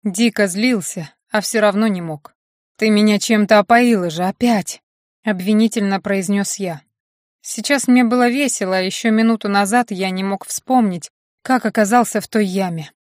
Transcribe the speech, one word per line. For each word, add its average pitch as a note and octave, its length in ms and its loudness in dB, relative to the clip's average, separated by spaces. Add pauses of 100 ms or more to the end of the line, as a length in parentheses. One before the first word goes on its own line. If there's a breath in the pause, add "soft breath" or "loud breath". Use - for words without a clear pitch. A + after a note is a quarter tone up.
Дико G#3 420 0
злился, F#3+ 640 -4 (200)
а G#3+ 100 -2
всё G#3+ 200 -4
равно G#3 260 2
не F#3+ 140 -2
мог. D#3 340 -12 (420)
«Ты G#3+ 140 0
меня G#3 280 4
чем-то G#3 400 2
опоила A3+ 520 4
же E3 140 -4
опять!» G3+ 560 -2 (440)
обвинительно G3+ 760 0
произнёс G3 560 -2
я. F3 240 -8 (640)
Сейчас - 440 -4
мне B3+ 160 6
было A#3+ 280 2
весело, A#3+ 480 -2
а - 20 0
ещё F#3+ 300 -2
минуту A3 380 2
назад G3+ 420 0
я F#3+ 200 -4
не F#3 140 -4
мог G3 220 -6
вспомнить, G#3+ 640 -2 (320)
как B3+ 240 -2
оказался G#3+ 540 2
в - 80 -14
той G#3+ 180 0
яме. F3+ 460 -6 (100)